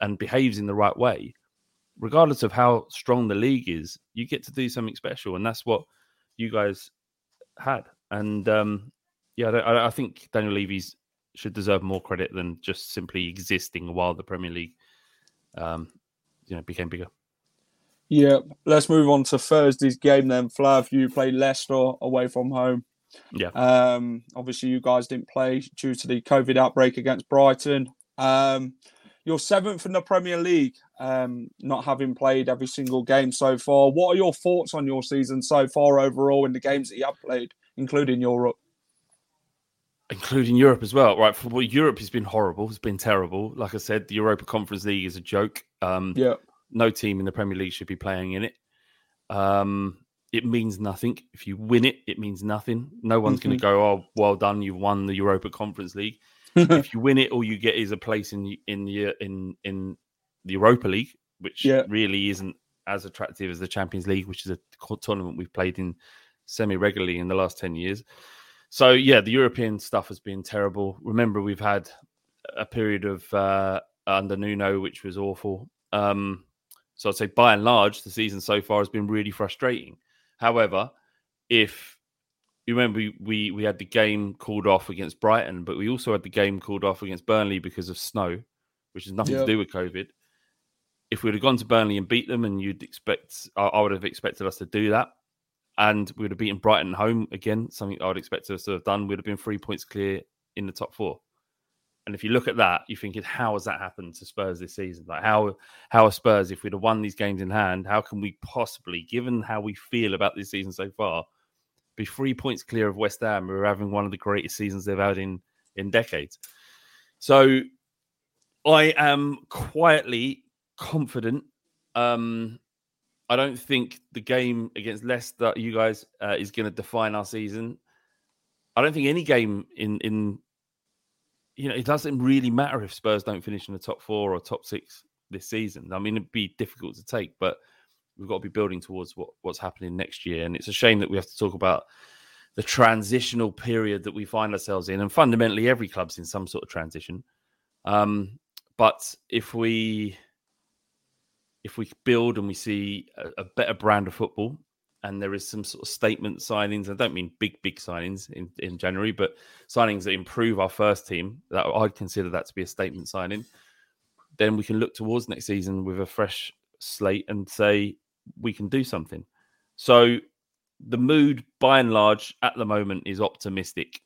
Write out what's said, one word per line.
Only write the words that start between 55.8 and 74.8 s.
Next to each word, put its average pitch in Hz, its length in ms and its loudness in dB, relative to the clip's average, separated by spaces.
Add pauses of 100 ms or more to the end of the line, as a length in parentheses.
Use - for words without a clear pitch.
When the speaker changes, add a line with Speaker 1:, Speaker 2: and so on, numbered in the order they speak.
Speaker 1:
League." 104 240 -8 (160)
Speaker 2:
<laughs> - 200 -8
Speaker 1:
If 165 380 6
you 113 80 -4
win 135 160 6
it, 135 140 4
all 120 120 0
you 107 140 -2
get 107 180 2
is 107 160 -2
a 107 60 -4
place 107 360 -4
in, 101 240 -8 (100)
in 101 180 -6
the, 101 360 -4
in, 95 420 -10
in 95 320 -8 (500)
the 92 80 -8
Europa 113 340 6
League, 104 280 -2 (240)
which - 260 -8
Speaker 2:
Yeah. 135 220 4
Speaker 1:
really 101 420 0
isn't 95 260 -6 (320)
as 95 180 -8
attractive 95 460 -10
as 85 80 -10
the 92 80 -8
Champions 92 400 -6
League, 95 180 0
which 95 200 -14
is 95 80 -6
a 82 60 -10 (200)
co-, - 160 -10
tournament 95 420 -6
we've 90 160 -10
played 92 260 -4
in 90 160 -6 (500)
semi-regularly 95 720 -2
in 87 80 -6
the 92 80 -2
last 92 240 -2
ten 87 160 -8
years. 95 280 -6 (640)
So, 127 220 8
yeah, 131 300 8
the 101 100 0
European 120 480 2
stuff - 300 -4
has 101 100 -16
been 95 240 -12
terrible. 101 580 -4
Remember, 110 400 0
we've 98 180 -4
had 101 300 -2 (680)
a 110 80 -6
period 104 400 -2
of, 98 280 -8
uh, 98 460 0 (280)
under 98 280 0
Nuno, 101 460 -2